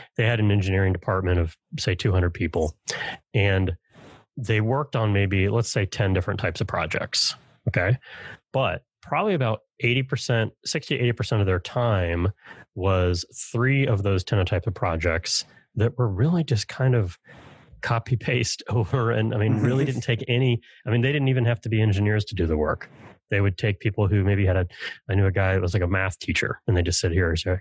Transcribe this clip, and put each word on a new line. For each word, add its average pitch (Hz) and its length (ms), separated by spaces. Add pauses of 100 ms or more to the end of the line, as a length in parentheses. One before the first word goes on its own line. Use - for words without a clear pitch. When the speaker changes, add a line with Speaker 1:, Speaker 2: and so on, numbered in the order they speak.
(160)
Speaker 1:
they 113 120
had 117 120
an 104 120
engineering 95 420
department 92 460
of, 85 180 (220)
say, 92 160
two 101 160
hundred 90 240
people, 80 420 (560)
and 95 420 (640)
they 110 240
worked 131 340
on 110 160
maybe, 98 380
let's 113 220
say, 101 160
ten 95 260
different 92 260
types 87 220
of 92 60
projects. - 680 (320)
Okay. 101 300 (560)
But 98 300 (180)
probably 190 320
about 123 280 (180)
eighty 123 240
percent, 117 500 (100)
sixty, - 320
eighty 120 160
percent 113 300
of 95 60
their 92 120
time 92 720 (440)
was 90 500 (260)
three 131 360
of 101 160
those 98 200
ten 98 220
types 90 220
of 90 80
projects 82 680 (320)
that 113 220
were 123 100
really 151 360
just 113 240
kind 127 280
of 95 220 (640)
copy 117 340
paste 123 500
<laughs> - 40
over. 117 420
And 113 220
I 117 40
mean, 107 220
really 131 260
Speaker 2:
<laughs> - 0
Speaker 1:
didn't 127 160
take 113 260
any, 120 340 (240)
I 110 60
mean, 117 100
they 131 100
didn't 139 180
even 127 160
have 117 160
to - 80
be 110 120
engineers 104 440
to - 100
do 87 100
the 80 120
work. - 320 (420)
They 101 100
would 98 180
take 104 200
people 104 280
who 101 160
maybe 101 200
had 92 140
a, 90 80 (420)
I 98 60
knew 98 140
a 95 40
guy 95 220
that 95 80
was, 87 140
like, 92 80
a 87 40
math 92 300
teacher, - 480
and 101 100
they 87 60
just 87 180
said, 87 120
"Here's, 82 320 (180)